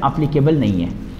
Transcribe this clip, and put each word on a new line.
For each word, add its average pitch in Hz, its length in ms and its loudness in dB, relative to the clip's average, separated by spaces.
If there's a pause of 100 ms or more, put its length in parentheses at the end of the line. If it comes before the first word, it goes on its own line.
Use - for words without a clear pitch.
applicable 147 540 2
नहीं 101 240 0
है। - 80 -4 (280)